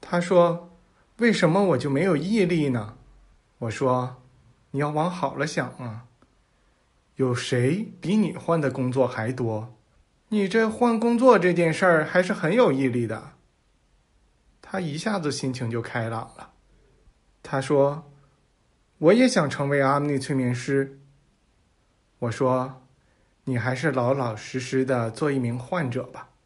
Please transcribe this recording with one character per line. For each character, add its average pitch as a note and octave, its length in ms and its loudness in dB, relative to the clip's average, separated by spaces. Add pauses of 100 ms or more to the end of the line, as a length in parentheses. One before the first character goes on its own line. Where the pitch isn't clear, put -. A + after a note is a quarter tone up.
他 F3 200 -2
说 F3 500 2 (480)
：“为 A#3 140 4
什 F3 180 4
么 G3 140 4
我 E3+ 120 2
就 C#3 140 -2
没 C#3 140 2
有 F#3 120 2
毅 G3 280 2
力 E3 240 2
呢？” A2+ 280 -4 (640)
我 A#2 120 -6
说 B2+ 520 -2 (480)
：“你 C3+ 80 -6
要 D3 120 -2
往 D#3 200 0
好 C#3+ 240 -4
了 C3+ 100 -4
想 D3+ 240 -4 (100)
啊， A#2 260 -12 (1120)
有 B2+ 180 0
谁 C3+ 680 -2
比 F3+ 160 -2
你 G3 200 0
换 E3 240 0
的 C#3 100 0
工 B2+ 220 -4
作 B2+ 160 2
还 A2+ 240 -4
多？ A#2 420 -6 (560)
你 G3+ 180 0
这 A3+ 200 2
换 A3+ 300 0
工 A#3 180 0
作 A#3+ 220 6
这 F3+ 140 4
件 E3+ 200 2
事 F#3 140 0
儿 E3 180 4
还 - 160 0
是 F3+ 120 0
很 F3 220 -2
有 A3+ 180 4
毅 C3+ 160 0
力 A#2+ 180 -2
的。” A2 260 -10 (1300)
他 - 200 -8
一 D#3 180 -6
下 G3+ 220 -4
子 D3+ 100 -2
心 C3+ 220 -4
情 B2 180 -6
就 A#2 100 -4
开 A2+ 280 -6
朗 A2+ 140 -6 (140)
了。 - 180 -20 (840)
他 C3+ 200 -4
说 C#3+ 500 0 (880)
：“我 D#3+ 140 6
也 B3 160 6
想 D#3+ 200 2
成 C#3 200 -4
为 C#3+ 120 2
Omni C#3+ 400 2
催 C#3 140 -4
眠 B2+ 180 0
师。” C3+ 460 -2 (1200)
我 A#2+ 120 -4
说 B2+ 520 -2 (640)
：“你 C3 120 -2
还 B2 200 -2
是 D#3 160 0
老 B2+ 200 2
老 B2 220 -2
实 - 240 -8
实 C3 260 0
的 B2 240 -2
做 D3 220 -2
一 C#3 80 -2
名 A#2+ 180 -2
患 C#3+ 320 -4
者 B2 160 -6
吧。” - 260 -18 (140)